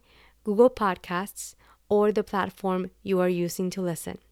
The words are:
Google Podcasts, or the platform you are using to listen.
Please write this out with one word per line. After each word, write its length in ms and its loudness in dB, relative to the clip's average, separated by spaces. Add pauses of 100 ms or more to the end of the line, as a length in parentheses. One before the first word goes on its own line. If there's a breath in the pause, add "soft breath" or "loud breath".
(460 soft breath)
Google 240 6
Podcasts, 840 -6 (340 soft breath)
or 240 4
the 100 0
platform 680 -4 (120)
you 160 0
are 80 4
using 440 -2
to 100 -6
listen. 380 -6 (120)